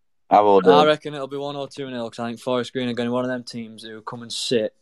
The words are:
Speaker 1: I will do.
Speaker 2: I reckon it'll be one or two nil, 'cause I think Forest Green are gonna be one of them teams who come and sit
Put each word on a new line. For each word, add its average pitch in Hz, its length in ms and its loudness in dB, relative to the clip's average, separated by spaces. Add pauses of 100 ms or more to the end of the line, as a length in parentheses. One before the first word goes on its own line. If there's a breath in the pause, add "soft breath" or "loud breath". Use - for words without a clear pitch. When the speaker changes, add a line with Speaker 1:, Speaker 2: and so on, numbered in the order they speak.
(300)
Speaker 1:
I 98 100 6
will 101 220 6
do. 92 100 6
Speaker 2:
I 151 140 6
reckon 151 280 0
it'll 135 140 -8
be 139 80 -12
one 143 220 -8
or 139 100 -8
two 131 240 -10
nil, 117 180 -6
'cause - 100 -14
I 117 100 -4
think 117 100 -10
Forest 123 320 -4
Green 127 160 -4
are 120 60 -4
gonna 120 160 -4
be 120 40 -2
one 123 120 -2
of 127 40 -4
them 123 140 -6
teams 113 400 -14
who 113 180 -14
come 120 200 -14
and 117 100 -14
sit 110 500 -2